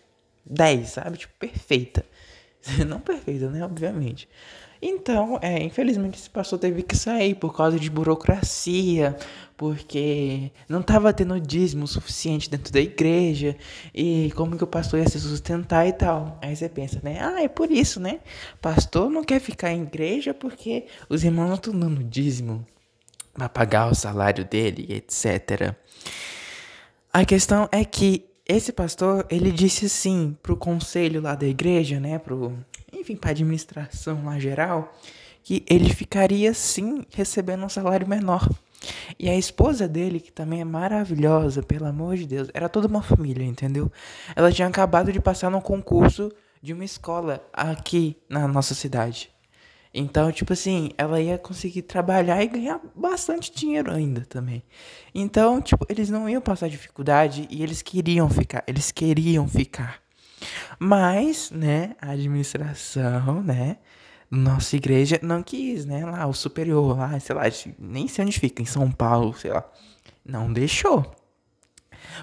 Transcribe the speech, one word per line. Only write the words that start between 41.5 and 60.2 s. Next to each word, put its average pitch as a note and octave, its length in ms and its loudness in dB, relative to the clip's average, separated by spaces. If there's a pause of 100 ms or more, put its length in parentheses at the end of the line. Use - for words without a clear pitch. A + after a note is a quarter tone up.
pelo D3+ 220 -2
amor D#3 320 -2
de F3 100 -4
Deus, C3+ 280 -6
era E3+ 160 -4
toda G#3+ 180 2
uma G#3 140 0
família, C3 420 2
entendeu? C3+ 480 -2 (420)
Ela E3+ 160 8
tinha F3+ 160 2
acabado F#3 460 2
de F#3+ 80 0
passar F#3 300 0
num F#3+ 100 0
concurso G3 720 4 (300)
de D3 100 -10
uma F#3 140 -8
escola E3+ 640 -4
aqui D#3+ 640 0 (140)
na C#3+ 180 0
nossa C#3 260 2
cidade. A#2+ 560 -4 (600)
Então, D3+ 380 2
tipo - 220 -4
assim, F3+ 460 0
ela D#3 220 0
ia F3 180 0
conseguir F3+ 440 -8
trabalhar F#3 600 2
e A3+ 40 2
ganhar B3+ 340 -4 (140)
bastante E4+ 580 -4
dinheiro D4+ 380 -2
ainda D3 300 -2
também. B2 420 -8 (520)
Então, A3 460 4
tipo, - 280 2
eles G#3+ 220 -2
não G#3+ 180 -2
iam B3 140 -2
passar F3+ 260 -2
dificuldade D3 800 2
e D3+ 120 -6
eles D#3+ 200 -6
queriam E3+ 460 2
ficar, - 380 2
eles C#3 260 -2
queriam D#3+ 560 2
ficar. - 520 -2 (800)